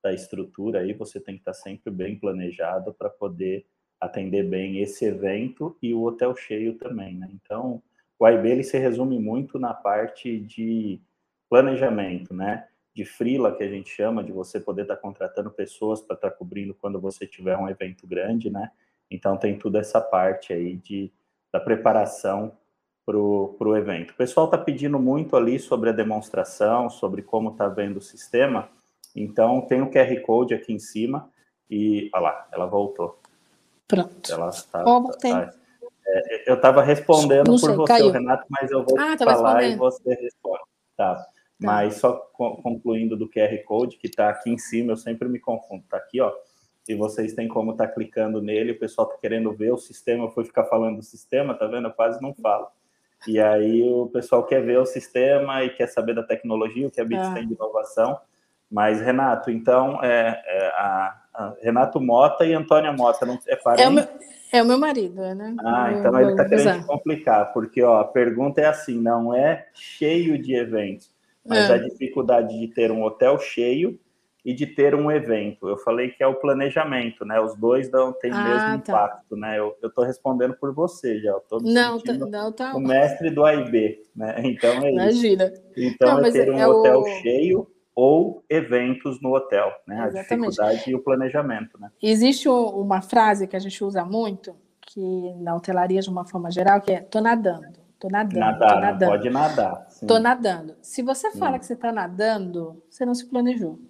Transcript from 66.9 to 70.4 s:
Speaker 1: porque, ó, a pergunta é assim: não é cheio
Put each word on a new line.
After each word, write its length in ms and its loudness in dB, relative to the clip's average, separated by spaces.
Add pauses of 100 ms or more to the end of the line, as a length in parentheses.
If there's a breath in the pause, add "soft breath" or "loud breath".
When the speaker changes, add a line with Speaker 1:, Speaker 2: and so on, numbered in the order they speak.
Speaker 1:
porque, 300 -2
ó, 180 8
a 40 2
pergunta 580 0
é 40 6
assim: 320 0
não 360 0
é 400 2
cheio 640 -2